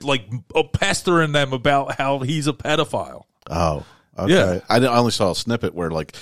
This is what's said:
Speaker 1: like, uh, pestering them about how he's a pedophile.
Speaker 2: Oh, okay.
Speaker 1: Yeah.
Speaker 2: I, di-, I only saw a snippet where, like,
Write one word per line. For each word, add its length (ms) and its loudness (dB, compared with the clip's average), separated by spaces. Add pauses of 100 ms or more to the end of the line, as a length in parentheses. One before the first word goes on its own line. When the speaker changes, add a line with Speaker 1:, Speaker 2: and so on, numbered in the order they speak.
Speaker 1:
like, 240 -2 (280)
uh, 100 2
pestering 680 0
them 220 0
about 440 0
how 220 -2
he's 280 -2
a 60 2
pedophile. 680 -4 (260)
Speaker 2:
Oh, 340 0 (360)
okay. 140 0
Speaker 1:
Yeah. 260 4 (100)
Speaker 2:
I, 80 6
di-, 80 4
I 140 2
only 100 4
saw 220 0
a 40 -4
snippet 380 -4
where, 160 -4
like, 320 -6